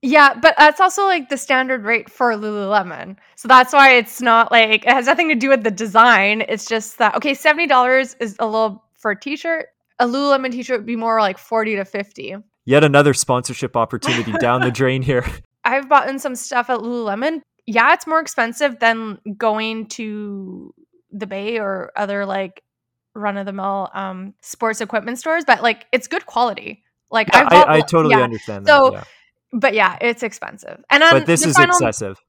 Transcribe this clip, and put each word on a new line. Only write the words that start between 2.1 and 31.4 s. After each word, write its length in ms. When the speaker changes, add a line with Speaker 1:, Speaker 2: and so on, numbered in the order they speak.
Speaker 1:
for 220
Lululemon. 840
So 120
that's 240
why 220
it's 280
not, 300
like, 340
it 60
has 140
nothing 220
to 60
do 160
with 140
the 60
design. 760
It's 180
just 320
that, 180
okay, 180
seventy 320
dollars 540
is 180
a 80
little 380
for 120
a 100
t-shirt. 460
A 80
Lululemon 440
t-shirt 300
would 60
be 100
more 240
like 180
forty 380
to 80
fifty. 500
Speaker 2:
Yet 200
another 280
sponsorship 640
opportunity 640
down 220
the 80
Speaker 1:
<laughs> 120
Speaker 2:
drain 200
here. 240
Speaker 1:
I've 220
bought 220
in 80
some 160
stuff 340
at 120
Lululemon. 600
Yeah, 280
it's 120
more 140
expensive 600
than 380
going 500
to 840
the 160
Bay 320
or 380
other, 300
like, 360
run-of-the-mill, 800
um, 480
sports 400
equipment 360
stores, 280
but, 160
like, 280
it's 160
good 200
quality. 580
Like, 220
Speaker 2:
Yeah, 80
Speaker 1:
I've 80
bought 200
Speaker 2:
I, 40
I 60
Speaker 1:
lo-, 100
Speaker 2:
totally 260
Speaker 1:
yeah. 80
Speaker 2:
understand 440
Speaker 1:
So, 240
Speaker 2:
that, 20
yeah. 120
Speaker 1:
but 140
yeah, 300
it's 200
expensive. 680
And 100
Speaker 2:
But 140
Speaker 1:
on 100
Speaker 2:
this 200